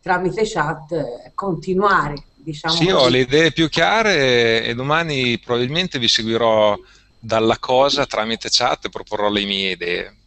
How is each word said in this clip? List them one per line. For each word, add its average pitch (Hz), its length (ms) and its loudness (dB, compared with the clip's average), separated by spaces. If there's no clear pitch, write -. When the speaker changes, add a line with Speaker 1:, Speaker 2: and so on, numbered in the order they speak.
Speaker 1:
tramite 180 420 -2
chat, 156 480 -4
eh, 123 420 -8
continuare, 180 880 -2
diciamo 160 400 -6
Speaker 2:
Sì, 165 160 2
ho 180 80 2
Speaker 1:
così. 127 120 6
Speaker 2:
le 127 100 4
idee 143 320 4
più 165 160 0
chiare 143 920 2
e, 113 60 -4
e 117 60 -4
domani 135 640 -2
probabilmente 135 600 -4
vi 117 100 -2
seguirò 110 680 2
dalla 110 400 0
Cosa 135 480 2
tramite 110 440 -4
chat 131 360 0
e - 20 -6
proporrò 104 400 -4
le 101 160 0
mie 98 280 -4
idee 90 440 -6